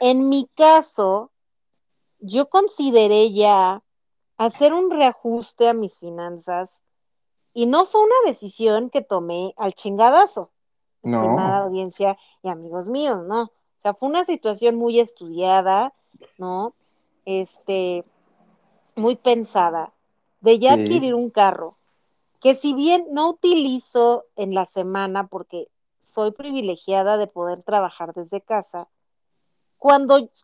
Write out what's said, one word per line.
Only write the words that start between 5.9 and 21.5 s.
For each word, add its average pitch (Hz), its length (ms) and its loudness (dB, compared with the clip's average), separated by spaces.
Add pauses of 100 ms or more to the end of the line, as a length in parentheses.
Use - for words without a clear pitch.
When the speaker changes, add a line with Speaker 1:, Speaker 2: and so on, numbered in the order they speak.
Speaker 1:
finanzas 175 800 -10 (760)
y 240 120 -2
no 320 200 2
fue 427 160 0
una 453 140 4 (100)
decisión 220 640 -2
que 285 120 -2
tomé 180 540 -6
al 196 180 -6
chingadazo, 254 760 2 (540)
Speaker 2:
No. 120 180 -2
Speaker 1:
estimada 185 360 0
audiencia 190 600 -4 (240)
y 185 60 -10
amigos 170 400 -10
míos, 254 400 -4
¿no? 226 160 -4
O 220 60 -16 (260)
sea, 202 180 -4
fue 262 140 -6
una 339 160 -2
situación 233 500 -2
muy 233 240 -2
estudiada, 190 960 0 (440)
¿no? 185 360 -8 (500)
Este, 185 800 -6 (920)
muy 233 180 0
pensada, 208 800 -2 (480)
de 226 180 4
ya 254 160 4
Speaker 2:
Sí. 320 80 2
Speaker 1:
adquirir 269 320 0
un 240 160 -4
carro, 190 460 0 (640)